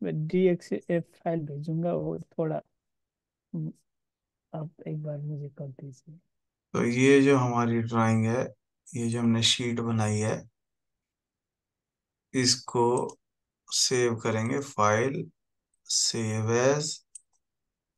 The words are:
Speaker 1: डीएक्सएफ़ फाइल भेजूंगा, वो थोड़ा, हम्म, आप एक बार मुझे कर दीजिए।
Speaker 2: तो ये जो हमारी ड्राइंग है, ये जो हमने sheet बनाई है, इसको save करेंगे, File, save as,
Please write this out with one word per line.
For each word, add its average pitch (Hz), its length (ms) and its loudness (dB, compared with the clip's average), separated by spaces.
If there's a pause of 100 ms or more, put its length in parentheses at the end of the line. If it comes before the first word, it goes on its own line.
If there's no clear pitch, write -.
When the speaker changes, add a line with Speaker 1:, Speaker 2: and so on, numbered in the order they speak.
Speaker 1:
डीएक्सएफ़ 175 1000 0 (200)
फाइल 165 160 -2
भेजूंगा, 160 540 -4
वो 160 240 -4
थोड़ा, 160 440 -6 (920)
हम्म, 160 180 -6 (840)
आप 160 160 -10 (180)
एक 156 140 -8
बार 147 160 -8
मुझे 147 300 -8
कर 139 200 -14
दीजिए। 139 500 -18 (540)
Speaker 2:
तो 117 120 0
ये 135 380 6
जो 139 140 6
हमारी 117 460 2
ड्राइंग 113 440 2
है, 117 280 -2 (420)
ये 117 120 -2
जो 117 120 -2
हमने 113 220 2
sheet 120 380 0
बनाई 110 380 0
है, - 320 -4 (1800)
इसको 123 840 0 (520)
save 123 460 0
करेंगे, 113 440 -2
File, 123 680 0 (600)
save 117 840 0
as, 156 300 -8 (920)